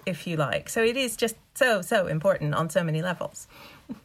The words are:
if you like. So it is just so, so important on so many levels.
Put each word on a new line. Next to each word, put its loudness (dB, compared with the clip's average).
if -6
you -2
like. 0
So 0
it 4
is -2
just 0
so, 2
so 2
important 2
on 0
so 2
many 0
levels. -6